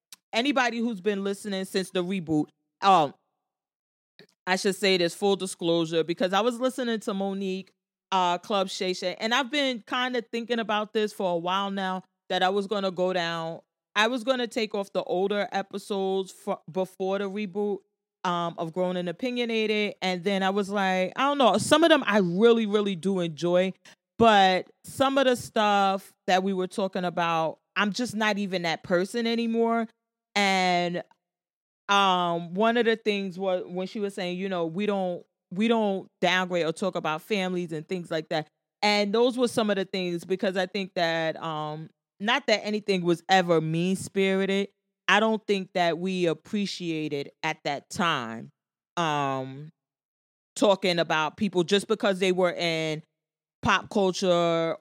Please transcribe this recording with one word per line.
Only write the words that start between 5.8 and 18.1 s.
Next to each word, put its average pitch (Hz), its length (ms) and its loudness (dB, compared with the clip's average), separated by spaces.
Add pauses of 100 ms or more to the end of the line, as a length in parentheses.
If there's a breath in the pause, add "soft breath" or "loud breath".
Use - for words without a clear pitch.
because 175 280 -2
I 196 80 4
was 233 200 0
listening 240 400 -2
to 208 140 -6
Monique, 196 580 -6 (400)
uh, 180 260 2
Club 190 300 0
Shay 185 240 -4
Shay, 180 260 -6
and 226 160 -2
I've 254 160 0
been 269 360 -2
kinda 247 360 -2 (100)
thinking 233 260 -4
about 214 340 -2
this 214 200 0
for 185 200 -2
a 175 60 0
while 190 320 -2
now, 190 320 -4 (260)
that 185 140 0
I 185 80 4
was 196 160 -2
gonna 196 240 -2
go 180 220 0
down, 165 480 -4 (360)
I 214 120 6
was 240 160 -4
gonna 247 220 0
take 220 280 -4
off 196 180 -6
the 185 120 -2
older 202 480 -2
episodes 190 800 -4
fro-, - 280 -6 (100)
before 190 480 -4
the 202 120 -4
reboot, 202 480 -4 (460)